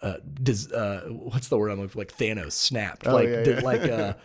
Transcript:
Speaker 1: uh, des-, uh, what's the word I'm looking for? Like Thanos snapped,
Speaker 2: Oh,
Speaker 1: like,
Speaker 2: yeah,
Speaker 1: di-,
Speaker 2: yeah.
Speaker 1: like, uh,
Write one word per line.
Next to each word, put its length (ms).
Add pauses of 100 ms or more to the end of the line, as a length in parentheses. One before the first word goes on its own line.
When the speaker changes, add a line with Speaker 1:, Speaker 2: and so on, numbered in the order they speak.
Speaker 1:
uh, 160 (240)
des-, 320
uh, 360
what's 400
the 80
word 140
I'm 60
looking 120
for? 100
Like 160
Thanos 380
snapped, 540
Speaker 2:
Oh, 80
Speaker 1:
like, 120
Speaker 2:
yeah, 160
Speaker 1:
di-, 80
Speaker 2:
yeah. 100
Speaker 1:
like, 200
uh, 320 (120)